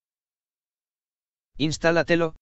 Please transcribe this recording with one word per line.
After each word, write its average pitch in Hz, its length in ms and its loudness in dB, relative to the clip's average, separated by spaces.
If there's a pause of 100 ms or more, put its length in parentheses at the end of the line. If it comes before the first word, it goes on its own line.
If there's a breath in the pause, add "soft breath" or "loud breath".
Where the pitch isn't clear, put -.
(1600)
Instálatelo, 165 840 0